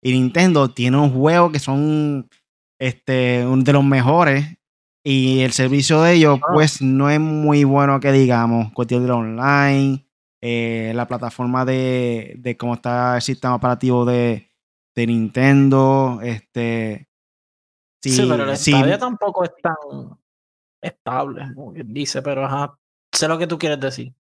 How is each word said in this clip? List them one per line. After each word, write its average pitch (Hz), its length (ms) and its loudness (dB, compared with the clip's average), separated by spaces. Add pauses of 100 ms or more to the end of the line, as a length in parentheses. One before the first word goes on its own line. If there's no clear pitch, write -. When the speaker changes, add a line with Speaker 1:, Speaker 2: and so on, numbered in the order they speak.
Speaker 1:
Y 127 120 -2
Nintendo 139 600 2
tiene 123 240 0
unos 143 160 2
juegos 160 400 2
que 147 60 -2
son, 147 720 -2 (520)
este, 123 640 -2
un, 131 180 2
de 143 80 2
los 139 120 4
mejores. 139 640 2 (580)
Y 131 360 2
el 131 120 0
servicio 139 500 2
de 170 120 6
ellos, 151 280 6
Speaker 2:
Ah. 156 120 -2
Speaker 1:
pues, 151 260 2
no 135 300 2
es 151 80 2
muy 151 460 2
bueno 139 340 2
que 139 140 0
digamos. 117 640 2
Cuestión 123 280 -2
de 123 60 -2
lo 123 80 0
online, 139 920 0 (360)
eh, 117 520 -4
la 120 140 -4
plataforma 123 560 -4
de, 127 760 -2
de 123 180 -8
cómo 120 180 -4
está 123 420 -2
el 120 60 -2
sistema 127 340 -4
operativo 123 480 0
de, 120 440 -2 (480)
de 117 100 -2
Nintendo, 135 1160 2
este, 117 840 -6 (960)
Speaker 2:
Sí, 135 60 -2
Speaker 1:
sí, 127 180 2
Speaker 2:
pero 120 200 -2
el 139 80 -4
Speaker 1:
sí. - 160 0
Speaker 2:
Stadia 143 260 2
tampoco 208 440 -4
es 175 80 -4 (100)
tan 165 140 -4 (1080)
estable, 139 600 -8 (140)
como - 160 -18
quien 131 200 -16
dice, 135 300 -8
pero 135 220 -6
ajá, 143 340 -6 (340)
sé - 140 0
lo 160 120 0
que 170 100 -4
tú 165 100 -6
quieres 147 220 -4
decir. 131 340 -8 (140)